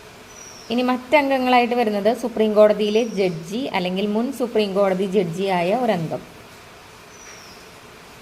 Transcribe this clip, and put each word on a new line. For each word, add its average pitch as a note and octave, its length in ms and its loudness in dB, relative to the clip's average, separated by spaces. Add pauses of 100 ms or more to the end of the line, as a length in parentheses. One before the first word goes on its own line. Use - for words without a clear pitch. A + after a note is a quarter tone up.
(680)
ഇനി A#3+ 120 -2
മറ്റംഗങ്ങളായിട്ട് B3+ 960 2
വരുന്നത് G#3+ 420 2
സുപ്രീം A3 360 0
കോടതിയിലെ G#3 500 4
ജഡ്ജി F#3 540 -4
അല്ലെങ്കിൽ G3 480 -4
മുൻ A3+ 280 -2
സുപ്രീം G#3+ 400 -2
കോടതി F#3+ 320 0
ജഡ്ജിയായ F#3 720 0
ഒരംഗം, F3+ 600 -4 (1900)